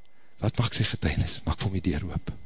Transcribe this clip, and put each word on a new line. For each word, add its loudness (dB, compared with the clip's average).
Wat 0
maak 4
sy 4
getuienis? 0
Maak 0
vir 2
hom -2
die 2
deur 0
oop. -4